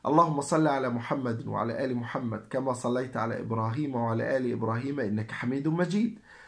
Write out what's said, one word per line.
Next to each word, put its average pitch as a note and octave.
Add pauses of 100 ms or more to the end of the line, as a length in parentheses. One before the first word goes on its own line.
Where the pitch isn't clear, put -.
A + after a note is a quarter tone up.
اللهم D3+
صل D#3
على C3+
محمد A#2+
وعلى A2
آل B2+
محمد A#2
كما C3
صليت B2
على A2+
إبراهيم A2+
وعلى A#2
آل B2+
إبراهيم A#2
إنك G#2+
حميد C#3
مجيد، F3 (280)